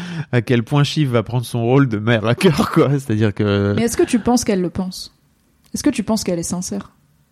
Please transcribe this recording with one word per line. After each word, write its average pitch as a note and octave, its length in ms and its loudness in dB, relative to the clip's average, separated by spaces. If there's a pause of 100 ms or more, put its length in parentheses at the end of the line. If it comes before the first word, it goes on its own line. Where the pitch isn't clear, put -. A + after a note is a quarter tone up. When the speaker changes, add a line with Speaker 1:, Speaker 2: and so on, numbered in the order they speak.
(320)
Speaker 1:
à B2 80 4
quel A#2 240 0
point C#3+ 180 2
Shiv C#3 280 0
va A#2 120 2
prendre A#2 220 -4
son A#2+ 180 -4
rôle C3 260 4
de G#2 100 -2
mère G#2+ 280 2
à A#2 80 2
cœur, F3+ 380 2
quoi. C#3+ 180 4
C'est-à-dire A2 440 0
que G2+ 420 0
Speaker 2:
Mais A3 60 0
est-ce A#3 160 -2
que F4+ 40 2
tu B3+ 160 0
penses A#3+ 260 2
qu'elle G3 180 0
le E3+ 80 -2
pense ? - 440 -8 (600)
Est-ce - 100 -8
que D4+ 60 4
tu - 120 -4
penses A3 220 -2
qu'elle F3 160 -2
est - 20 -6
sincère ? F3+ 500 -8 (400)